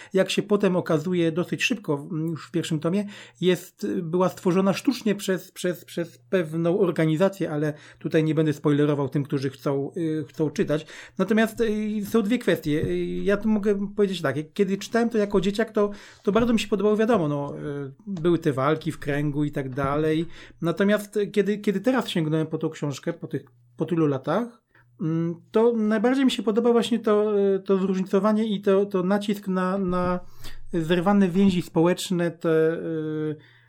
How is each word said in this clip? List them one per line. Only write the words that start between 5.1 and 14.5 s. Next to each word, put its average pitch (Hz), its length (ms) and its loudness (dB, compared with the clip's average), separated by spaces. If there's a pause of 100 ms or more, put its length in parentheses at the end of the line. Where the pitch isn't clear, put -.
przez, 185 360 -4
przez, 175 340 -6
przez - 320 -8
pewną 170 640 0
organizację, 170 720 2
ale 151 220 -2 (260)
tutaj 160 240 2
nie 156 120 2
będę 156 180 2
spoilerował 147 560 2
tym, 143 140 0
którzy 139 260 -4
chcą, 139 480 -4
y, 156 320 -4
chcą 156 200 -2
czytać. 156 360 -2 (320)
Natomiast, 214 440 0
y, 214 440 -2
są 226 160 2
dwie 226 160 0
kwestie. 160 480 0
Y, 180 200 -2 (180)
ja 196 140 2
tu 208 120 -2
mogę 208 460 0
powiedzieć 190 260 0
tak, 139 160 -2
jak, 156 160 -8